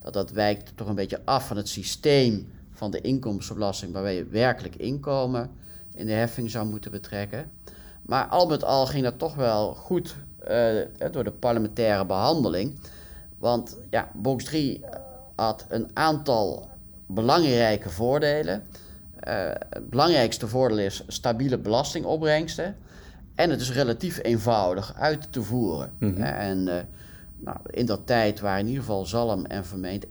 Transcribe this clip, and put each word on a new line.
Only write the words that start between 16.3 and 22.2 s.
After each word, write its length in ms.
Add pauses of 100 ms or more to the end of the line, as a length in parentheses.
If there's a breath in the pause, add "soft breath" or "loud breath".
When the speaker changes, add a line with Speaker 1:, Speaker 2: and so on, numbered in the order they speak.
Speaker 1:
belangrijke 840
voordelen. 760 (560 loud breath)
Eh, 300 (200)
het 200
belangrijkste 580
voordeel 320
is 280
stabiele 500
belastingopbrengsten. 1160 (600 loud breath)